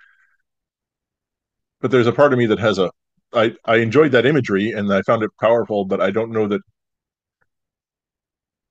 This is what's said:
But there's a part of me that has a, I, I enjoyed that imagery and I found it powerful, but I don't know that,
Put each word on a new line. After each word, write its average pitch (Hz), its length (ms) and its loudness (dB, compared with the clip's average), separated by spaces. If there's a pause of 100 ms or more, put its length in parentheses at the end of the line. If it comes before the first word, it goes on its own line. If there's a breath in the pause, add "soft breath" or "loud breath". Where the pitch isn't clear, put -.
(1800)
But 123 100 -4
there's 123 160 2
a 120 60 0
part 143 200 4
of 127 60 0
me 120 80 0
that 107 120 0
has 104 200 -2
a, 90 120 -2 (420)
I, 113 220 0 (100)
I 113 120 0
enjoyed 120 360 2
that 120 140 4
imagery 110 460 0
and 101 200 -4
I 95 100 0
found 113 200 -2
it 107 80 -4 (100)
powerful, 107 440 0
but 95 160 -4
I 95 100 0
don't 113 220 -4
know 110 160 -2
that, 101 120 -4 (2000)